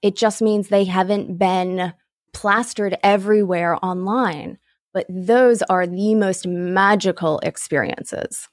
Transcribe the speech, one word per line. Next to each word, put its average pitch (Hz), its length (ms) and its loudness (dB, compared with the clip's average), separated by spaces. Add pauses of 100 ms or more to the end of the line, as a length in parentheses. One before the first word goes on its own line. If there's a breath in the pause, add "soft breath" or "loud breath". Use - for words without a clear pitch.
It 202 140 0
just 214 260 0
means 208 280 0
they 202 160 4
haven't 185 520 -2
been 185 560 0 (400)
plastered 208 680 -2
everywhere 196 840 2
online. 185 720 -4 (340)
But - 160 -4
those 226 560 4
are 180 220 0
the 196 300 0
most 190 320 0
magical 180 960 0
experiences. - 1080 -4